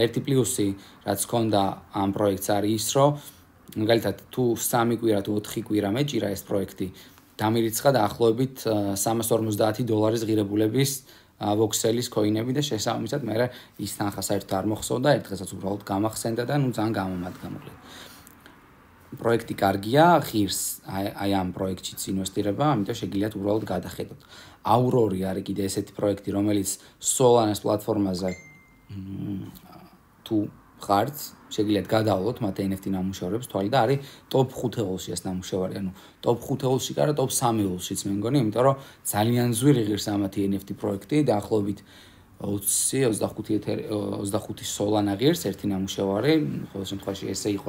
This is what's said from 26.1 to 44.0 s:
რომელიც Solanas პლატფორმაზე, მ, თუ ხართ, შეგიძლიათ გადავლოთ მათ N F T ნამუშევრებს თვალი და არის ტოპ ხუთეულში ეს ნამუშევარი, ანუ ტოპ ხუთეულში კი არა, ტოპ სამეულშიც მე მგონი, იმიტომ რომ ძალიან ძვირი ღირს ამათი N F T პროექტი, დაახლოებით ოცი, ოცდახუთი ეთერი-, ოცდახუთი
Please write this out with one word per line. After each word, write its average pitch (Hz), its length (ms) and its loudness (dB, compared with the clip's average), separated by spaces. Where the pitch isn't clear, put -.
რომელიც 101 340 2
Solanas 120 640 4
პლატფორმაზე, 101 640 0
მ, 98 560 -8
თუ 113 100 -2
ხართ, 107 380 2
შეგიძლიათ 104 400 0
გადავლოთ 107 560 2
მათ 95 160 -4
N 98 160 0
F - 80 -12
T 98 80 -2
ნამუშევრებს 95 560 -4
თვალი 101 240 -2
და 135 100 2
არის 135 160 2
ტოპ 135 240 2
ხუთეულში 98 640 -4
ეს - 80 -10
ნამუშევარი, 92 560 -4
ანუ 95 100 -4
ტოპ 117 240 2
ხუთეულში 131 480 -2
კი 143 100 -2
არა, 147 140 4
ტოპ 131 160 0
სამეულშიც 98 720 0
მე 101 160 -2
მგონი, 120 240 0
იმიტომ 107 240 2
რომ 139 80 4
ძალიან 120 480 2
ძვირი 131 320 6
ღირს 104 240 -2
ამათი 101 320 0
N 98 160 0
F - 80 -14
T 101 80 -8
პროექტი, 104 480 -2
დაახლოებით 104 560 0
ოცი, 101 600 -2
ოცდახუთი 104 480 -2
ეთერი-, 104 320 -4
ოცდახუთი 104 800 -4